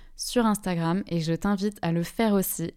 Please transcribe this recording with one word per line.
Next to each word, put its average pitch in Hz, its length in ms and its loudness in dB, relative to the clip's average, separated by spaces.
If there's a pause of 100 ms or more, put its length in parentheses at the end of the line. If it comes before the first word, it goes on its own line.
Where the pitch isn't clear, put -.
(140)
sur - 320 0
Instagram 185 640 0
et 170 100 -2
je 160 140 0
t'invite 202 500 0
à 170 80 0
le 170 140 0
faire 214 300 2
aussi 185 420 -2